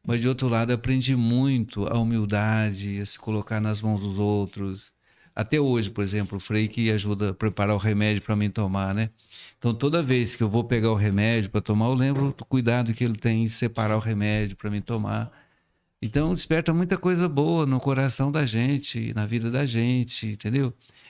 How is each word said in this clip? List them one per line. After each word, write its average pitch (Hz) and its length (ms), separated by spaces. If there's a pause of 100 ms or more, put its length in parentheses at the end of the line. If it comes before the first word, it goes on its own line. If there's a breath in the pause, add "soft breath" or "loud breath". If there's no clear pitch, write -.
mas, 117 140
de 120 80
outro 127 220
lado, 117 240
aprendi 131 420
muito 120 720
a 120 100
humildade, 107 1000
a 101 60
se - 120
colocar 107 440
nas 107 200
mãos 107 200
dos 98 160
outros. 101 760 (440 soft breath)
Até 110 240
hoje, 120 300
por 104 140
exemplo, 98 340
o - 20
Frei 107 280
que 110 240
ajuda 104 400
a - 20
preparar 104 420
o 101 40
remédio 104 420
pra 107 140
mim 104 160
tomar, 98 420
né? 110 160 (480 loud breath)
Então, 117 160
toda 147 300
vez 127 320
que - 80
eu 107 60
vou 113 140
pegar 113 280
o 110 40
remédio 104 540
pra 107 120
tomar, 107 260
eu 127 80
lembro 135 420
do - 80
cuidado 120 480
que 117 100
ele 117 140
tem 113 280
em - 20
separar 110 480
o 110 40
remédio 107 580
pra 104 120
mim 104 120
tomar. 107 500 (720 soft breath)
Então, 147 340
desperta 160 380
muita 180 240
coisa 180 320
boa 156 360
no 131 140
coração 135 520
da 147 140
gente, 117 720
na 107 100
vida 113 240
da 131 160
gente, 120 600
entendeu? 113 440 (380 loud breath)